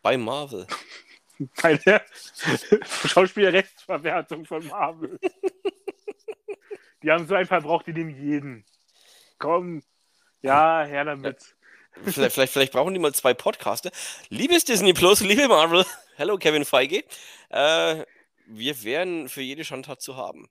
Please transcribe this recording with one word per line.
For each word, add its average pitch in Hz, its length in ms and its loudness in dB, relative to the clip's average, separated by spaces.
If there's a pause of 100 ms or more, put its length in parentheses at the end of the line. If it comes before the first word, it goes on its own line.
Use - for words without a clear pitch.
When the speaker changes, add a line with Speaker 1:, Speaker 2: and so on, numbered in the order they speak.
Speaker 1:
Bei 127 160 2
Marvel. 123 520 -8
Speaker 2:
<laughs> - 60 -6 (840)
Bei 160 140 6
der 196 280 4 (460)
<laughs> - 560 0
Schauspielerrechtsverwertung 175 1400 0
von 165 220 -10
Marvel. 320 580 -6
<laughs> 359 60 -2 (1700)
Die 151 80 -2
haben 165 160 2
so 185 80 -2
einen 185 120 0
Fall, 180 140 0
braucht 160 260 -4
die 170 60 -12
dem 160 160 -6
jeden. 143 560 -8 (760)
Komm, 170 440 -2 (580)
ja, 156 440 4
her 143 200 -4
damit. 143 500 -10 (400)
Speaker 1:
Ja. 101 160 -6
Vielleicht, 135 240 0
vielleicht, 131 200 0
vielleicht 135 180 2
brauchen 175 220 0
die 180 60 -4
mal 147 120 0
zwei 127 220 2
Podcaster. - 560 -4 (400)
Liebes 339 340 0
Disney 190 300 2
Plus, 180 260 6
liebe 214 260 4
Marvel. 170 380 6 (160)
<laughs> - 160 -20
Hello, 190 220 -2
Kevin 151 260 2
Feige. 139 400 2 (460)
Äh, 160 560 0 (400)
wir 117 360 -8
wären 156 460 -4
für 139 140 -12
jede 139 200 -10
Schandtat 135 380 -12
zu 131 160 -14
haben. - 340 -14